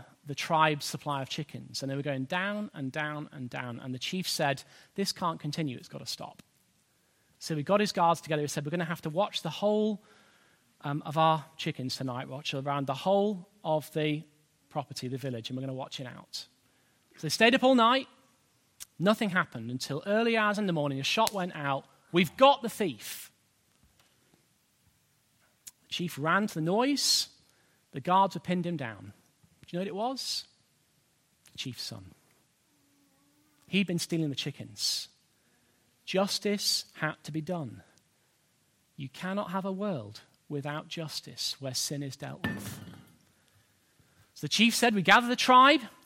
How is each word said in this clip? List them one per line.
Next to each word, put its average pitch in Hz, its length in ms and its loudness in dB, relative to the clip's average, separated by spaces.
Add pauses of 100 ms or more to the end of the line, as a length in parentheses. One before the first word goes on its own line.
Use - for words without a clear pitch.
(260)
the 143 80 -8
tribe's 156 520 2
supply 143 360 -6
of 127 80 -8
chickens. 131 540 -10
And 135 80 -4
they 135 40 -4
were 143 60 -4
going 139 220 -2
down 202 500 -4
and 135 180 -8
down 151 400 -6
and 131 160 -12
down. 123 320 -8
And 127 140 -8
the 123 60 -8
chief - 280 -6
said, 143 360 0 (320)
"This 196 160 -2
can't 165 280 -2
continue, 147 380 -4
it's 170 100 -18
gotta 139 200 -14
stop." - 340 -10 (960)
So - 180 -6
he 147 60 -2
got 196 180 4
his 208 120 2
guards 170 300 4
together, 156 200 -2
he 147 60 -2
said, 151 180 -4
"We're 147 60 -6
gonna 175 140 -2
have 165 180 -6
to 160 80 -4
watch 196 320 -2
the 160 80 -4
whole, 214 520 2 (800)
um, 147 240 -4
of 143 100 -6
our 160 300 4 (120)
chickens 131 380 -6
tonight, 131 320 -6
watch 135 280 -8
around 139 320 -2
the 135 80 0
whole 196 520 2 (160)
of 156 300 0
the 156 300 0 (460)
property, 139 380 -8
the 127 120 -6
village, 120 320 -6
and 127 60 -6
we're 131 40 -6
gonna 135 120 -6
watch 131 260 -10
it 127 80 -12
out." - 400 -16 (680)
So - 80 -18
they 156 80 -2
stayed 233 220 6
up 254 120 4
all 262 100 8
night. 247 320 6 (880)
Nothing 208 340 2
happened 135 380 -2
until 135 360 -6
early 226 320 2
hours 208 200 2
in 208 100 0
the 175 60 2
morning. 143 280 0
A - 20 -6
shot 220 300 2
went 180 200 -4
out. 143 320 -4 (280)
"We've 175 240 2
got 269 240 8
the 226 80 -4
thief." - 600 -6 (2500)
The - 80 -20
chief - 280 -6
ran 175 300 2
to - 60 -6
the 165 80 -2
noise. 233 680 2 (640)
The 151 80 -8
guards 185 360 4
had 170 100 -10
pinned 180 200 0
him 175 120 -4
down. 104 340 -10 (560)
Do - 0 -
you 170 120 -6
know - 20 -2
what 196 60 -4
it 180 80 -8
was? 240 500 -4 (1040)
The - 60 -20
chief's - 260 -8
son. 95 300 -12 (1500)
He'd 190 200 2
been 175 120 0
stealing 160 300 -2
the 135 60 -4
chickens. - 760 -6 (960)
Justice - 880 0
had - 320 -4
to 151 80 -10
be 156 80 -4
done. 147 420 -6 (1120)
You 135 140 -10
cannot 190 420 -6
have 185 140 -2
a 196 80 -2
world 165 480 -4 (260)
without 147 400 -6
justice - 720 -8
where 131 140 -6
sin 143 280 -4
is 139 140 -8
dealt 135 320 -8
with. - 320 -8 (1600)
So 151 120 -8
the - 0 -
chief 220 260 4
said, 233 220 4
"We 196 60 2
gather 214 260 8
the 247 80 0
tribe." 262 460 8 (240)